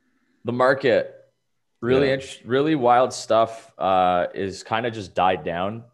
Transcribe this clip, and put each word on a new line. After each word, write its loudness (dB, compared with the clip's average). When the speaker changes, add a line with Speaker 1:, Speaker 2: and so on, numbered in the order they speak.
Speaker 1:
the -6
market, 2
really 2
Speaker 2:
Yeah. 0
Speaker 1:
int-, -12
really 0
wild 2
stuff, 0
uh, 2
is -8
kinda -4
just -12
died 2
down -6